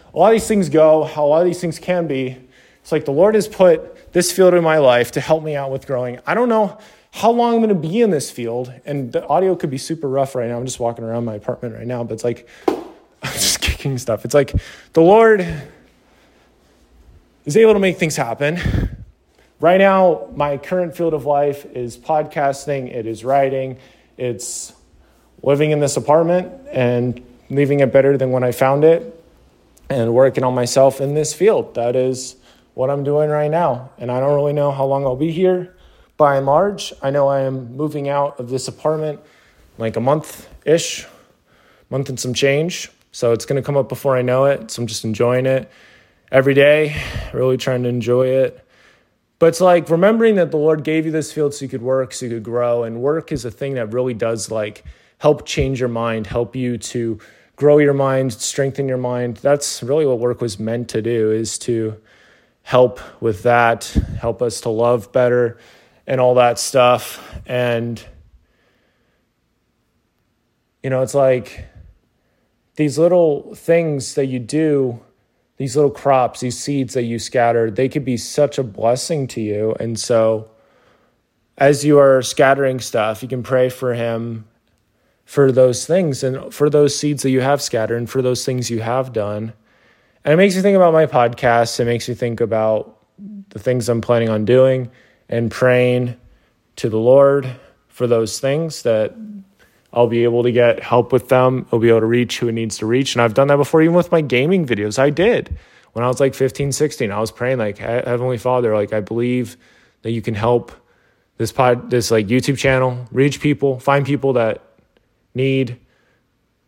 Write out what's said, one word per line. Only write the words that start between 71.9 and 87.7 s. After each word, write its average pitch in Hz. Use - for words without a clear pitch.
these 143
little 165
things 165
that 139
you 127
do, 135
these 139
little 143
crops, 131
these 123
seeds 135
that 123
you 117
scatter, 117
they 127
could 135
be 123
such -
a 139
blessing 123
to 120
you. 107
And 113
so 110
as 139
you 147
are 135
scattering 135
stuff, 110
you 127
can 127
pray 127
for 127
him 117
for 139
those 127
things 160
and 131
for 147
those 147
seeds 147
that 135
you 131
have 139
scattered 113